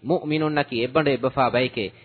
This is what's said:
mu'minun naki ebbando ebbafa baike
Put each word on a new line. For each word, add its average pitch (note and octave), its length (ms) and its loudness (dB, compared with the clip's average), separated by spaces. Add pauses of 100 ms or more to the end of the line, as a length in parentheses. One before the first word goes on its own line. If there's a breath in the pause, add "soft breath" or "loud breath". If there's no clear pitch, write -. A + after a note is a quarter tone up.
mu'minun D#3 520 0
naki B2+ 320 0
ebbando C#3+ 260 2
ebbafa B2+ 400 0
baike A#2 420 -2 (120 soft breath)